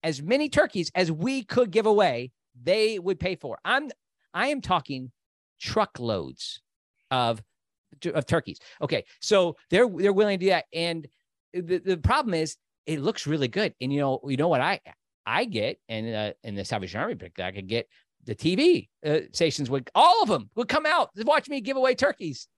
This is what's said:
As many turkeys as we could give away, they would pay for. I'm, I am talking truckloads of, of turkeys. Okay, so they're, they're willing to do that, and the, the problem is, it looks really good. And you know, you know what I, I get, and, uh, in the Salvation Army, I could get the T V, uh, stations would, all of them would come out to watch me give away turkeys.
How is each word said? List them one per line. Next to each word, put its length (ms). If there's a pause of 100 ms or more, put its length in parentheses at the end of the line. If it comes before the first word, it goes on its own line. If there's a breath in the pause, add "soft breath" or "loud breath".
As 180
many 280
turkeys 440
as 180
we 320
could 280
give 160
away, 440 (300)
they 380
would 200
pay 160
for. 300
I'm, 240 (460)
I 120
am 140
talking 500 (480)
truckloads 1000 (480)
of, 320 (720)
of 140
turkeys. 320 (200 loud breath)
Okay, 260 (140 soft breath)
so 360 (160 soft breath)
they're, 180
they're 240
willing 240
to 80
do 60
that, 200
and 360 (460)
the, 260
the 180
problem 380
is, 200 (300)
it 160
looks 240
really 220
good. 340
And 100
you 80
know, 280
you 100
know 100
what 140
I, 180 (460)
I 200
get, 340 (100)
and, 240
uh, 200 (100)
in 100
the 100
Salvation 360
Army, 180 (220)
I 120
could 160
get 200 (380 soft breath)
the 100
T 200
V, 340 (140)
uh, 160 (140)
stations 380
would, 240
all 260
of 80
them 260
would 120
come 180
out 300
to 80
watch 260
me 120
give 160
away 180
turkeys. 520 (100)